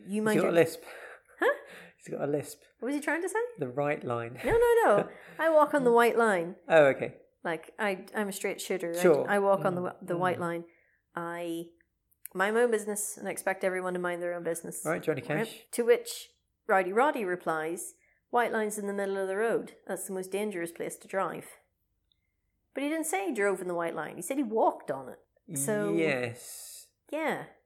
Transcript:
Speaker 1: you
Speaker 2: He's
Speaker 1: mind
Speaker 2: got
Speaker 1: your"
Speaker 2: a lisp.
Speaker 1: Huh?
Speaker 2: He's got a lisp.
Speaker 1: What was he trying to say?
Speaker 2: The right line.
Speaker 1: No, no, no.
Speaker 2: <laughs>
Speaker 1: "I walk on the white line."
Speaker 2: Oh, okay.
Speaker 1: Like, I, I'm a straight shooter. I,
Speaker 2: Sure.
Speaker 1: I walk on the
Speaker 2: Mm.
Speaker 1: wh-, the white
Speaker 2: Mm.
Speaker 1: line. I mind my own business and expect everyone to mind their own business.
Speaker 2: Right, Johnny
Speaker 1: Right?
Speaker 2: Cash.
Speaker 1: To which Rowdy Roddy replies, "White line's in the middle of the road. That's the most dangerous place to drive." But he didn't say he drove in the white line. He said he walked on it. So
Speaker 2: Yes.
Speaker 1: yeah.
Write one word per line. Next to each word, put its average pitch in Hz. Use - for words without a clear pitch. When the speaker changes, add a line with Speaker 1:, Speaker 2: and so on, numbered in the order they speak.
Speaker 1:
you 190
Speaker 2:
He's 214
Speaker 1:
mind 214
Speaker 2:
got -
Speaker 1:
your" -
Speaker 2:
a 170
lisp. 165
Speaker 1:
Huh? 508
Speaker 2:
He's -
got 143
a 143
lisp. -
Speaker 1:
What 226
was 285
he 277
trying 320
to 370
say? 415
Speaker 2:
The 135
right 147
line. 117
Speaker 1:
No, 254
no, 480
no. 202
Speaker 2:
<laughs> -
Speaker 1:
"I 320
walk 294
on 285
the 240
white 233
line." 190
Speaker 2:
Oh, 160
okay. 127
Speaker 1:
Like, 165
I, 202
I'm 214
a 190
straight 190
shooter. 170
I, 180
Speaker 2:
Sure. 147
Speaker 1:
I 202
walk 196
on 185
the 180
Speaker 2:
Mm. 180
Speaker 1:
wh-, 190
the 175
white 180
Speaker 2:
Mm. 160
Speaker 1:
line. 170
I 170
mind 196
my 240
own 240
business 208
and 196
expect 190
everyone 185
to 180
mind 175
their 175
own 175
business. 170
Speaker 2:
Right, 165
Johnny 147
Speaker 1:
Right? 202
Speaker 2:
Cash. -
Speaker 1:
To 233
which -
Rowdy 190
Roddy 262
replies, 175
"White 240
line's 214
in 202
the 202
middle 196
of 190
the 190
road. 214
That's 185
the 196
most 185
dangerous 190
place -
to -
drive." 160
But 269
he 285
didn't 320
say 392
he 285
drove 202
in 180
the 175
white 170
line. 156
He 170
said 269
he 294
walked 226
on 131
it. -
So 165
Speaker 2:
Yes. 135
Speaker 1:
yeah. 262